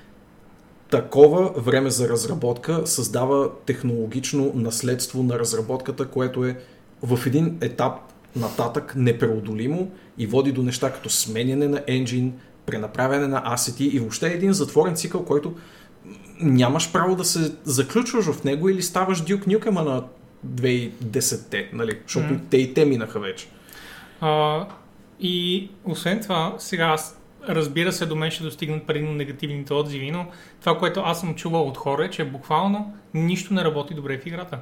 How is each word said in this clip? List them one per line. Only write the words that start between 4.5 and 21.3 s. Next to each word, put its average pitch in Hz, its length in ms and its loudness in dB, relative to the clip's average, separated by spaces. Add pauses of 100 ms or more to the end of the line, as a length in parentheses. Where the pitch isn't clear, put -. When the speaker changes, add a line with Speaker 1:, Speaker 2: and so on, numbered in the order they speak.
Speaker 1:
наследство 123 680 -2
на 120 160 2
разработката, 120 680 -4
което 127 360 -2
е 127 140 -2 (440)
в 123 240 0
един 160 340 2
етап 127 340 -2 (420)
нататък 120 600 -4
непреодолимо 117 960 0 (280)
и 120 80 -2
води 131 260 2
до 127 100 0
неща 127 300 -2
като - 180 -8
сменяне 131 580 0
на 143 180 0
енджин, 127 460 0 (340)
пренаправяне 123 600 0
на 135 180 0
асети 123 400 -2
и 143 140 2
въобще 113 300 -2
един 175 240 2
затворен 160 440 4
цикъл, - 280 -4
който 147 300 0 (880)
нямаш 143 520 4
право 185 240 4
да 175 80 -2
се 160 280 0 (120)
заключваш 196 640 2
в 143 180 -2
него 143 240 2
или 190 140 2
ставаш 185 420 0
Duke 196 220 0
Nukem 220 240 2
на 147 340 0 (380)
две 127 260 -2
и 120 320 0
десетте, 110 720 -4